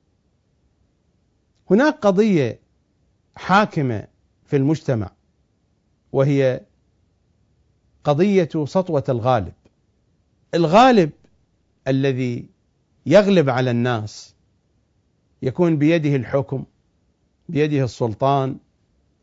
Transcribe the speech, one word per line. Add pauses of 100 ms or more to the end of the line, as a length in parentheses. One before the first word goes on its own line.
(1700)
هناك
قضية (800)
حاكمة (380)
في
المجتمع، (1000)
وهي (1400)
قضية (160)
سطوة
الغالب. (1040)
الغالب (760)
الذي (600)
يغلب
على
الناس (1080)
يكون
بيده
الحكم، (840)
بيده
السلطان، (680)